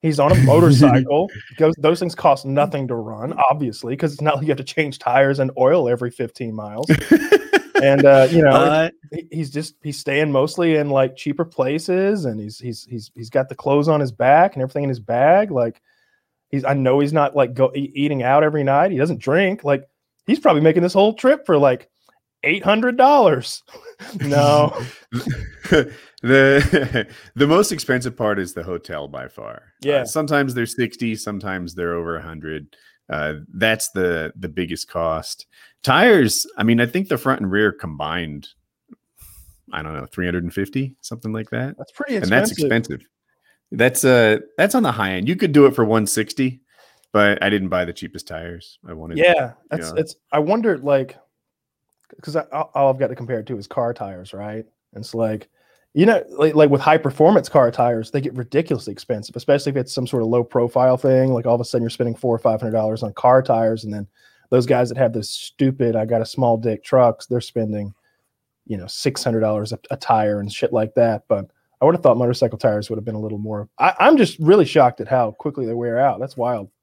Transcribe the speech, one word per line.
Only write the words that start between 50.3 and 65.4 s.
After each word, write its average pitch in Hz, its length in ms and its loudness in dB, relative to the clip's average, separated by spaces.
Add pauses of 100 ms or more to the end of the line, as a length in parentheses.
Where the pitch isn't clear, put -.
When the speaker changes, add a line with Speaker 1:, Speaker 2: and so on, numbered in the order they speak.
Speaker 1:
I 147 80 0
wondered, 185 440 -2
like, 139 340 -2 (1040)
'cause 151 140 -14
I, 151 160 -2
all, 151 240 -6
all 139 140 4
I've 131 100 -2
got 135 80 0
to 127 80 -8
compare 120 240 -8
it 104 80 -12
to 120 100 -8
is 98 100 -14
car 120 260 -4
tires, 95 400 -14
right? 107 320 -12 (280)
And 104 100 -16
it's - 120 -16
like, 110 340 -4 (440)
you 165 120 4
know, 226 160 2 (100)
like, 151 240 0
like, 151 140 6
with 139 120 2
high 156 160 4
performance 156 500 2
car 123 240 4
tires, 120 400 -2
they 143 100 -4
get 127 140 -6
ridiculously 131 560 -4
expensive, 107 440 -10
especially 143 360 0
if 139 60 -4
it's 127 160 -6
some 127 140 -4
sort 120 160 -2
of 113 60 -2
low 120 140 0
profile 123 540 2
thing. 131 360 2
Like, 117 120 -4
all 120 100 2
of 120 60 -4
a 120 40 -6
sudden 120 180 -2
you're 117 60 -4
spending 117 260 -4
four 120 200 -2
or 110 40 -8
five 110 200 0
hundred 110 140 -6
dollars 110 280 -2
on 107 120 -8
car 127 280 4
tires, 113 440 0
and 104 80 -10
then 101 140 -10 (420)
those 127 160 2
guys 123 240 0
that 120 80 -10
have 120 160 0
those 110 160 -8
stupid, 131 640 -2